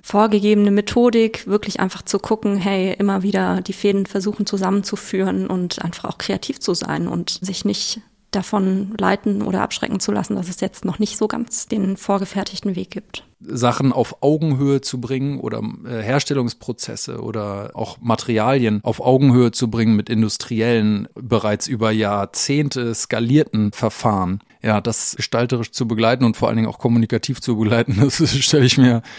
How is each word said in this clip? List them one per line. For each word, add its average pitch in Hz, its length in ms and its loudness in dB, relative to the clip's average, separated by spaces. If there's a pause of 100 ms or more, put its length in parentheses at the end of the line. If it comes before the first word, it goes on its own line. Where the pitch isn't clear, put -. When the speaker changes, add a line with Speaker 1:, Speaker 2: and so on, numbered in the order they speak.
Speaker 1:
vorgegebene 208 680 4
Methodik, 226 760 2
wirklich 202 340 -2
einfach 190 220 -4
zu - 160 -2
gucken, 214 400 -2
hey, 190 400 0
immer 196 240 0
wieder 190 400 0
die 190 120 -8
Fäden 196 340 0
versuchen 202 400 -4
zusammenzuführen 190 1000 -2
und 180 380 -4
einfach - 220 -8
auch 196 120 -8
kreativ - 420 -6
zu - 140 -2
sein 165 340 -4
und 175 340 -4
sich 185 240 -6
nicht 202 360 -4 (300)
davon 190 680 0
leiten 202 440 0
oder 196 180 -2
abschrecken - 400 -4
zu - 100 -2
lassen, 208 240 -2
dass 185 140 -4
es 180 100 -8
jetzt - 240 -6
noch 180 160 -4
nicht 208 180 -2
so 214 120 0
ganz - 380 -6
den 196 280 -2
vorgefertigten 190 800 -4
Weg 180 160 -8
gibt. - 320 -14 (160)
Speaker 2:
Sachen 120 540 0
auf - 280 -4
Augenhöhe 139 600 2
zu 131 180 -6
bringen 131 400 -4
oder, 113 220 -6 (240)
äh, 117 160 -6
Herstellungsprozesse 120 1200 -4
oder 104 540 -6
auch - 260 -8
Materialien 113 800 2
auf 117 160 -2
Augenhöhe 127 520 6
zu 120 180 -2
bringen 113 260 4
mit 104 140 0
industriellen, 110 1040 0
bereits 107 540 -2
über 110 240 0
Jahrzehnte 113 1040 -2
skalierten 117 760 0
Verfahren. 98 680 0 (200)
Ja, 104 200 0
das - 340 -4
gestalterisch 120 560 -2
zu 123 160 -2
begleiten 117 380 2
und 110 100 2
vor 110 140 0
allen 113 80 0
Dingen 113 100 2
auch - 120 -10
kommunikativ 117 600 2
zu 123 160 -2
begleiten, 113 420 2
<laughs> 104 40 4
das 143 340 4
stelle 135 300 4
ich 127 120 4
mir 123 240 6 (180)